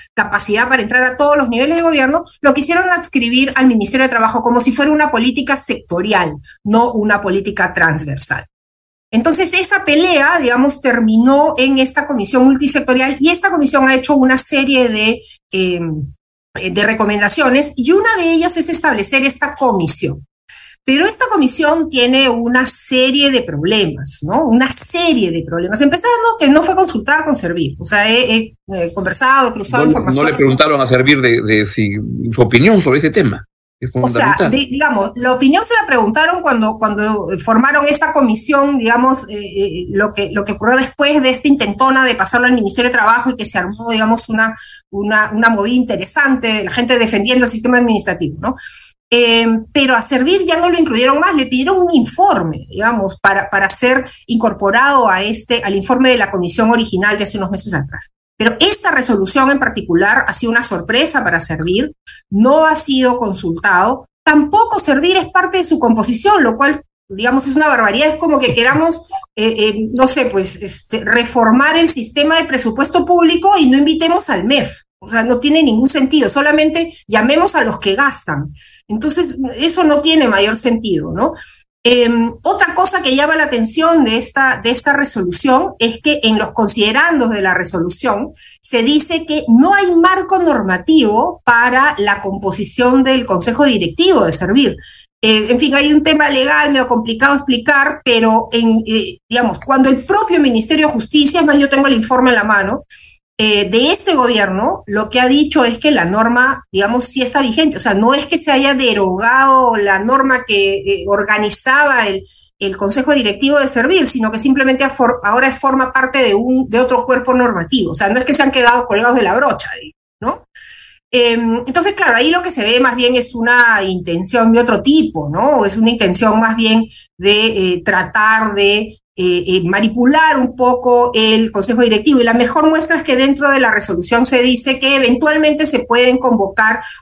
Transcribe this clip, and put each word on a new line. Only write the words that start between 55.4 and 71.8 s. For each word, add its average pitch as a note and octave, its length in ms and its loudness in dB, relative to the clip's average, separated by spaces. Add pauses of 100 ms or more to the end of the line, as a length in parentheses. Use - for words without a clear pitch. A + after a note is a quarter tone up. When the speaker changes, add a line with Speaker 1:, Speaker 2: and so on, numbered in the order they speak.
Speaker 1:
al G3+ 120 -4
informe B3+ 340 0
de B3 80 2
la G3+ 140 -2
comisión G3 400 0
original G#3 440 0
de G3+ 100 -4
hace G3+ 120 -4
unos F#3+ 140 -6
meses F#3+ 240 -4
atrás. - 340 -8 (300)
Pero A3+ 200 0
esta G4 300 0
resolución C4 600 0
en C#4+ 80 0
particular G#3+ 680 0
ha G3 60 -6
sido A#3 180 -2
una A#3 120 0
sorpresa A#3+ 600 -2
para E3+ 160 -2
Servir, F3+ 520 -4 (400)
no C4 340 4
ha D#4 100 2
sido C4 440 0
consultado, G3 880 -2 (180)
tampoco F#4 540 2
Servir D4+ 380 0
es E4 120 -2
parte F#4+ 300 -2
de F4+ 40 0
su E4 140 0
composición, A#3 640 0
lo A3+ 160 0
cual, C#4+ 240 0 (260)
digamos, A#3+ 380 -2
es C4+ 100 -2
una D#4 120 2
barbaridad, B3 420 2
es D4+ 60 -2
como D4+ 240 0
que B3 160 0
queramos, D4 520 0 (280)
eh, A3 240 0
eh, G#3+ 320 -2
no B3+ 160 2
sé, C4 180 2
pues, G3 300 -2
este, - 500 -8
reformar A#3+ 720 2
el E4 100 4